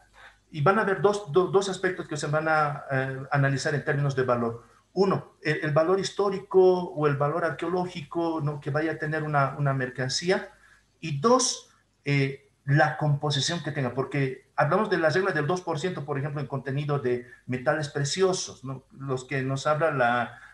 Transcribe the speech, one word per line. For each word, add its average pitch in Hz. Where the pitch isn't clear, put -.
Y 151
van 196
a -
haber 196
dos, 202
do-, 180
dos 196
aspectos 185
que 151
se 147
van 156
a, 151
eh, 135
analizar 139
en 135
términos 143
de 131
valor. 120
Uno, 180
el, 156
el 151
valor 165
histórico 190
o 151
el 143
valor 151
arqueológico, 170
¿no? 147
que 143
vaya 156
a 156
tener 156
una, 139
una 143
mercancía. 131
Y 156
dos, 240
eh, 139
la 151
composición 151
que 151
tenga, 135
porque 135
hablamos 170
de 180
las 160
reglas 185
del 151
dos 180
por 160
ciento, 180
por 139
ejemplo, 143
en 123
contenido 143
de 123
metales 143
preciosos, 185
¿no? 131
Los 131
que 135
nos 135
habla 156
la, 120